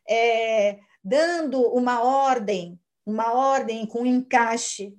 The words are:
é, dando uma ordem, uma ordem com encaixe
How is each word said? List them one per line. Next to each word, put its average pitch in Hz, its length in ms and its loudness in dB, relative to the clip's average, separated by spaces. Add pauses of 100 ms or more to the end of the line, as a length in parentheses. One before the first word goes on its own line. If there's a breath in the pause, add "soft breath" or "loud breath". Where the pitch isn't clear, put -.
é, 226 720 0 (240 soft breath)
dando 285 680 0
uma 247 340 0
ordem, 226 760 0 (280)
uma 220 260 -2
ordem 233 540 0
com 240 180 -6
encaixe 233 960 0